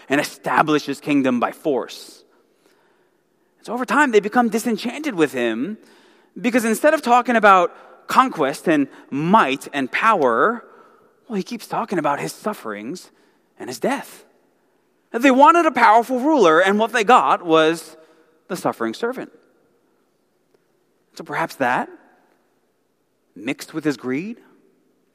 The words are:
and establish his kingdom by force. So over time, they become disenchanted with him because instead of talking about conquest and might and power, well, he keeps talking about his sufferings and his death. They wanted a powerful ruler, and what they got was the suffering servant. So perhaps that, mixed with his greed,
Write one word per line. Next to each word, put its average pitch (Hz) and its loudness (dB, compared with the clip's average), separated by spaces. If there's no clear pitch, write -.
and 143 0
establish 151 -2
his 139 -8
kingdom 131 0
by 113 -2
force. - -8
So 190 -12
over 247 -6
time, 262 0
they 208 6
become 226 0
disenchanted 233 -6
with 151 0
him 123 -4
because 220 -2
instead 262 2
of 302 -4
talking 240 2
about 196 2
conquest 160 0
and 147 2
might 151 0
and 135 -6
power, 180 0
well, 226 -8
he 190 -6
keeps - -12
talking - -6
about 143 -2
his 160 -8
sufferings 117 -10
and 110 -16
his 123 -12
death. - -6
They 247 4
wanted 311 6
a 320 2
powerful 233 4
ruler, 233 4
and 190 2
what 220 0
they 233 0
got 185 4
was 160 0
the 185 -8
suffering 113 -4
servant. 240 -8
So - -18
perhaps - -8
that, 139 -2
mixed 113 -12
with 156 -10
his 143 -2
greed, 147 -10